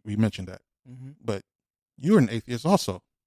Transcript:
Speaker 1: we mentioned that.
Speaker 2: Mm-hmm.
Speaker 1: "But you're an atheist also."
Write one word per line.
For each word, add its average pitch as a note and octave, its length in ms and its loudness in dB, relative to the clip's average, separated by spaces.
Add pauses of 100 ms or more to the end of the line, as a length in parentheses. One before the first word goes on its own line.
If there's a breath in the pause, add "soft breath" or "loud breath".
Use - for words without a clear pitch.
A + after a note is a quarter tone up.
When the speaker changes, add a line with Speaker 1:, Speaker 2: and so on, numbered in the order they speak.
Speaker 1:
we G#2 120 -6
mentioned G2+ 320 -2
that. F#2+ 120 -16 (280)
Speaker 2:
Mm-hmm. B2+ 220 -16 (140)
Speaker 1:
"But G2+ 180 -4 (560)
you're F#3 200 4
an A#2+ 120 6
atheist A#2 360 -6
also." C3 360 0 (240)